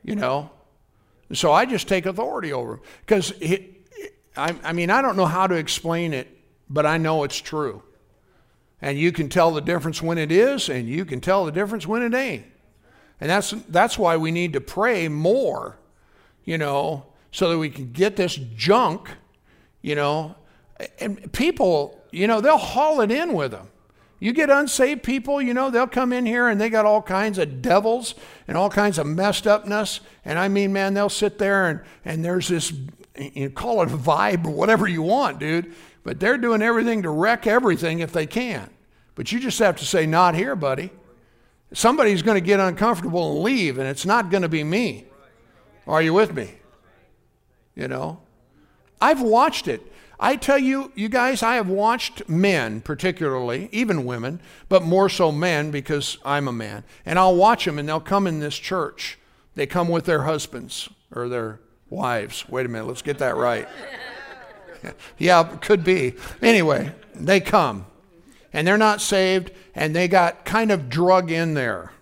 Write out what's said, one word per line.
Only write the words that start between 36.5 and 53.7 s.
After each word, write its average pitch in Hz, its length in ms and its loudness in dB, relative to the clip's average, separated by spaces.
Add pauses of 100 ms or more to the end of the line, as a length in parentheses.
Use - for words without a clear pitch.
everything 226 420 0
to 165 60 -4
wreck 196 360 0
everything 170 540 2
if 165 120 -6
they 156 140 -2
can. 233 440 -6 (440)
But - 180 -8
you 233 80 -2
just 254 200 -4
have 196 180 4
to 143 80 -10
say, 160 200 2
"Not 165 300 4
here, 247 200 -2
buddy." 143 340 -4 (840)
Somebody's 226 480 2
gonna 208 180 2
get 196 220 2
uncomfortable 175 720 0
and 151 100 -2
leave, 196 340 0
and 135 120 -2
it's 139 160 -6
not 202 260 2
gonna 185 160 2
be 160 160 0
me. 160 420 -2 (800)
Are 156 160 2
you 160 120 2
with 202 200 4
me? 113 260 -10 (1160)
You 131 140 -8
know? 143 320 -8 (800)
I've 269 200 4
watched 240 460 2
it. - 240 -8 (280)
I 269 160 2
tell 277 220 2
you, 269 380 0
you 208 140 -4
guys, 247 340 0
I 233 120 2
have 208 140 0
watched 214 580 -2
men 156 540 2
particularly, 147 920 -4